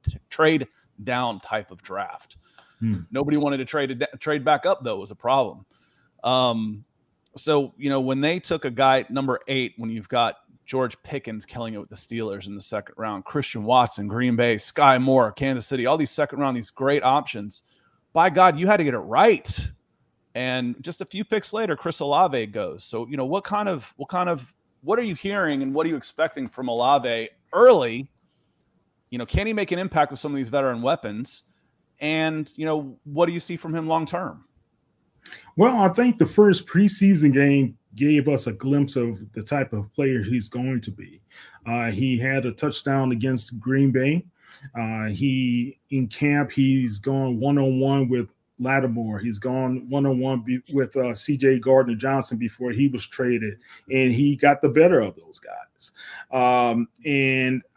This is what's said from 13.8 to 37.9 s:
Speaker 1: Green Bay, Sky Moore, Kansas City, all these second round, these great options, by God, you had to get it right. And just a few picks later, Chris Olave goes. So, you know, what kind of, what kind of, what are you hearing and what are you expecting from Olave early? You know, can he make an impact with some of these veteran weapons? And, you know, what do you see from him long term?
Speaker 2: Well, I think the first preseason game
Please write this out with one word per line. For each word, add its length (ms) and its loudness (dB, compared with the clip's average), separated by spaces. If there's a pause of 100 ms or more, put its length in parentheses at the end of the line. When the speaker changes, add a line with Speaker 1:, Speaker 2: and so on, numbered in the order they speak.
Speaker 1:
Green 260 0
Bay, 240 2
Sky 400 4
Moore, 320 4
Kansas 360 -4
City, 200 -2
all 100 4
these 140 -2
second 300 -4
round, 160 -2
these 140 -10
great 340 0
options, 580 -2 (500)
by 180 4
God, 280 6
you 80 0
had 120 6
to 60 0
get 100 0
it 40 -4
right. 720 2 (640)
And 460 -4
just 200 -12
a 40 -10
few 200 -8
picks 280 -4
later, 240 -2
Chris 240 -8
Olave 460 2
goes. 380 -8
So, 240 -8
you 80 -10
know, 80 -4
what 200 -4
kind 240 -4
of, 280 -6
what 120 -14
kind 200 -2
of, 240 -6 (300)
what 160 0
are 40 0
you 120 -4
hearing 480 -2
and 120 -4
what 120 0
are 20 -2
you 80 -2
expecting 520 -4
from 200 -10
Olave 600 2 (240)
early? 560 6 (1040)
You 80 -10
know, 80 -8
can 200 0
he 60 -2
make 200 -2
an 60 0
impact 320 0
with 100 -12
some 120 -6
of 40 -4
these 120 -4
veteran 340 0
weapons? 600 -4 (560)
And, 560 -2
you 80 -8
know, 400 -4
what 220 0
do 60 0
you 80 -6
see 160 -8
from 180 -8
him 140 -4
long 180 0
term? 380 -8 (1120)
Speaker 2:
Well, 200 6
I 140 4
think 280 2
the 80 6
first 400 4
preseason 680 6
game 420 4 (200)